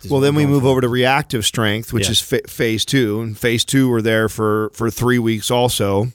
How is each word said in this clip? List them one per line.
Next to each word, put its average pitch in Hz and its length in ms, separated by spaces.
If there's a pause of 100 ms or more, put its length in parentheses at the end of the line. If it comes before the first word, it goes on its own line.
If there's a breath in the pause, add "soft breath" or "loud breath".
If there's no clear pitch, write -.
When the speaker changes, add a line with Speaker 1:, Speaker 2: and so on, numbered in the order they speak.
Speaker 1:
is 95 60
Speaker 2:
Well, 135 120
Speaker 1:
what 139 40
Speaker 2:
then 143 100
Speaker 1:
we're 151 60
Speaker 2:
we - 40
Speaker 1:
going 139 80
Speaker 2:
move 139 100
Speaker 1:
for. 135 60
Speaker 2:
over 131 120
to 127 60
reactive 127 580
strength, 110 460
which 107 140
Speaker 1:
Yeah. 95 60
Speaker 2:
is 110 100
fa-, - 260
phase 110 380
two. 113 340
And 110 180
phase 120 280
two, 135 240
we're 117 120
there 110 280
for, 107 440
for 113 160
three 120 300
weeks 113 320
also. 120 640